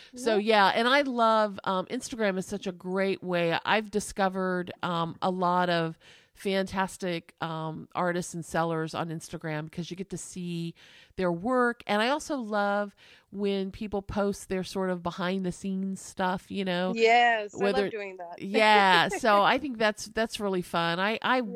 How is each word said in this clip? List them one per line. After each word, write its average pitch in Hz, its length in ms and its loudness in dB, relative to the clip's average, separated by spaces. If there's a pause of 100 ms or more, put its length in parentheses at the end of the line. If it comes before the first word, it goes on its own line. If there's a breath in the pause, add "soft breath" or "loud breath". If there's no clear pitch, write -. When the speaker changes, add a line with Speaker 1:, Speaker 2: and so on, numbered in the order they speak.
(160 loud breath)
Speaker 1:
So, 233 200 2
Speaker 2:
Yeah. 208 300 6
Speaker 1:
yeah, 185 120 4
and 233 80 2
I 269 140 4
love, 220 640 2
um, 185 220 -2
Instagram 220 500 -4
is 185 80 -4
such 202 220 -10
a 190 60 -4
great 185 500 -2
way. 170 420 0
I've 208 260 0
discovered, 185 800 -2 (120)
um, 165 400 -2
a 190 80 2
lot 180 400 2
of 165 280 0 (360 loud breath)
fantastic, 190 1080 -4
um, 160 540 -6
artists 175 400 -2
and 170 100 -8
sellers 160 500 -2
on 160 160 -4
Instagram 156 600 -8
'cause 170 200 -10
you 170 60 -10
get 185 140 -10
to 175 80 -8
see 170 560 -8 (420 loud breath)
their 180 140 2
work. 240 560 0
And 208 160 2
I 233 60 2
also 285 280 -2
love 208 580 -2 (360 loud breath)
when 196 400 -2
people 202 320 -6
post 202 460 -4
their 185 160 -2
sort 190 260 -4
of 180 120 -4
behind 180 440 -4
the 175 60 -2
scenes 190 480 -6
stuff, 185 500 -4
you 190 140 -4
know, 185 320 0
Speaker 2:
Yes, 226 580 4
I - 80 -6
Speaker 1:
whether 202 200 2
Speaker 2:
love 190 100 -2
doing 202 240 -8
that. 175 260 -14
<laughs> - 0 -
Speaker 1:
Yeah. 196 680 6
So 208 340 4
I 196 160 4
think 262 200 -8
that's, 214 280 0
that's 220 340 -4
really 190 220 0
fun. 170 360 -2
I, 208 240 0
I 247 140 2
Speaker 2:
Yeah. 262 60 2 (140)